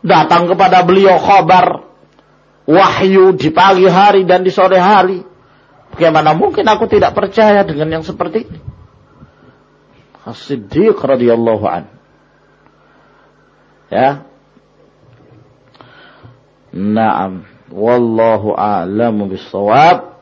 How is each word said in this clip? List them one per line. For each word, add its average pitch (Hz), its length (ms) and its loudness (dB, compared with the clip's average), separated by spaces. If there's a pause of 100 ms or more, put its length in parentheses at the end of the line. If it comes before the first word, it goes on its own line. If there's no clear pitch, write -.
Datang 170 480 2
kepada 185 360 2
beliau 190 360 2
khabar 180 640 2 (800)
wahyu 190 680 2
di 151 200 -2
pagi 190 360 2
hari 196 360 2
dan 180 160 0
di 185 80 -2
sore 185 320 0
hari. 185 400 0 (720)
Bagaimana 156 400 0
mungkin 208 320 -2
aku 220 240 -2
tidak 202 240 0
percaya 202 480 2
dengan 160 380 -4
yang 160 60 -12
seperti 208 400 -8
ini? - 140 -20 (1700)
As-Siddiq 127 720 -4
radhiyallahu 117 680 0
an. 87 320 -8 (1900)
Ya. 139 400 -4 (2500)
Naam. 95 720 -4 (240)
Wallahu 113 840 -2
a'lamu 104 760 -4
bissawab. 107 920 0